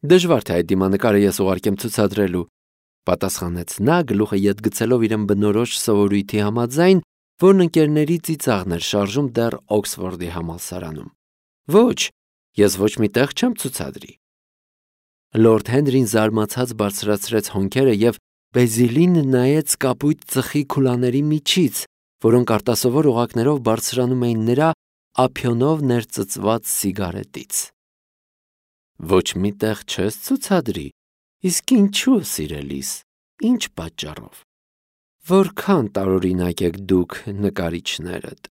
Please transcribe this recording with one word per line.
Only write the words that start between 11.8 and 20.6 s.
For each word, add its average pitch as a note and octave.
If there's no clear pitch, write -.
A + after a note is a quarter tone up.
ես G2+
ոչ G#2+
մի G#2+
տեղ C3
չեմ B3
ցուցադրի»։ -
Լորդ A2+
Հենրին C3
զարմացած A2
բարձրացրեց G#2
հոնքերը A2
և A2+
Բեզիլին B2
նայեց C3
կապույտ C#3+
ծխի C#3+